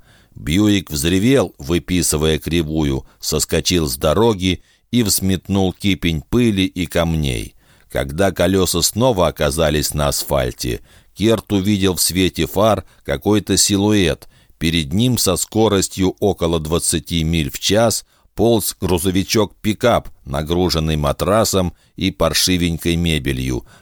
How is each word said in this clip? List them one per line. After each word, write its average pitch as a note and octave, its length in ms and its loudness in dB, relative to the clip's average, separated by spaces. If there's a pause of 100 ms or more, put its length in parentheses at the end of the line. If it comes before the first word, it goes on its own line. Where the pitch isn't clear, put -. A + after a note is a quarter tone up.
(340)
Бьюик G2 560 0
взревел, F#2+ 680 0
выписывая D#2 840 0
кривую, D2+ 640 -2 (140)
соскочил D#2+ 720 -2
с B1+ 80 -6
дороги F2+ 680 0 (280)
и A#2+ 120 2
взметнул F#2+ 680 0
кипень E2+ 480 -2
пыли A2+ 400 2
и F2+ 240 -2
камней. D#2 680 -2 (360)
Когда D2 400 -2
колёса F2+ 500 0
снова G2+ 460 0
оказались D2+ 640 0
на D2 140 0
асфальте, B1+ 720 -4 (340)
Керт G#2+ 380 0
увидел F#2+ 440 2
в D#2+ 60 -2
свете E2+ 440 0
фар G2 400 0 (180)
какой-то G2 540 0
силуэт. G2 720 0 (280)
Перед E2 360 -2
ним A#2 240 2
со F#2 180 0
скоростью G2 840 0
около E2+ 400 0
двадцати D#2+ 640 -2
миль D#2+ 260 0
в - 80 -10
час – A2 460 0 (320)
полз A2 420 0
грузовичок-пикап, F#2+ 1300 0 (140)
нагруженный D#2+ 720 -2
матрасом F2 760 0 (220)
и F2+ 160 -2
паршивенькой E2+ 840 0
мебелью, C2+ 680 -2 (160)